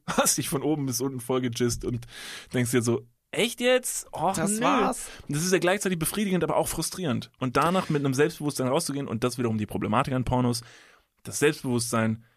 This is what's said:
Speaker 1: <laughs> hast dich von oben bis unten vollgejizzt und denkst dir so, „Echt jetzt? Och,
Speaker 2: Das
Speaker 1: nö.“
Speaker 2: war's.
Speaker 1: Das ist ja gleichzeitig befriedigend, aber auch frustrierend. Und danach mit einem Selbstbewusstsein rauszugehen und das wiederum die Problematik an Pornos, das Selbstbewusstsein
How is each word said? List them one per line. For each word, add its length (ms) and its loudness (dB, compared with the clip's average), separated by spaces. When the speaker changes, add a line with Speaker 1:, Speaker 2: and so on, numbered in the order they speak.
Speaker 1:
<laughs> 40 -12
hast 300 2
dich 120 -2
von 120 -2
oben 240 0
bis 160 -2
unten 200 -4
vollgejizzt 640 0
und 200 -4
denkst 180 2
dir 120 4
so, 240 0
„Echt 300 -2
jetzt? 520 0
Och, 220 0
Speaker 2:
Das 240 0
Speaker 1:
nö.“ 20 -4
Speaker 2:
war's. 460 0
Speaker 1:
Das 160 -2
ist 80 -2
ja 80 6
gleichzeitig 380 2
befriedigend, 460 0
aber 140 0
auch 100 2
frustrierend. 720 -4
Und 180 -2
danach 320 4
mit 160 2
einem 80 2
Selbstbewusstsein 540 0
rauszugehen 400 -2
und 160 -2
das 160 0
wiederum 180 0
die 80 -2
Problematik 480 0
an 100 0
Pornos, 380 2
das 160 -10
Selbstbewusstsein 840 0